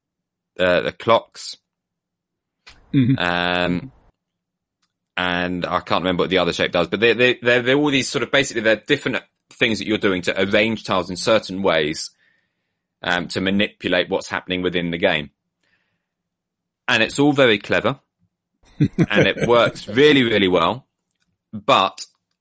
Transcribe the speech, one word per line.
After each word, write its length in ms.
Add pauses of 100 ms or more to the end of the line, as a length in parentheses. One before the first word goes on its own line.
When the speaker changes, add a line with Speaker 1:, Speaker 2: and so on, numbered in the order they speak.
(580)
Speaker 1:
uh, 240
the 100
clocks. 640 (1400)
Speaker 2:
Mm-hmm. 260
Speaker 1:
Um, 720 (1200)
and 480
I 160
can't 220
remember 220
what 60
the 80
other 140
shape 200
does, 160
but 120
they, 120
they, 280
they're, 220
they're 140
all 140
these 180
sort 160
of, 80
basically 300
they're 140
different 420 (340)
things 260
that 80
you're 120
doing 240
to 200
arrange 400
tiles 280
in 60
certain 460
ways, 480 (920)
um, 260
to 120
manipulate 680
what's 200
happening 340
within 280
the 80
game. 320 (1600)
And 140
it's 180
all 120
very 260
clever, 420 (400)
Speaker 2:
<laughs> 400
Speaker 1:
and 460
it 220
works 400
really, 360
really 240
well. 380 (640)
But 520 (360)